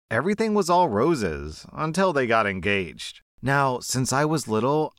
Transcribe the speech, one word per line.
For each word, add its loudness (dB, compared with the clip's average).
Everything 0
was 2
all 4
roses, -2
until 0
they 0
got 4
engaged. -4
Now, 0
since -2
I 2
was -2
little, 0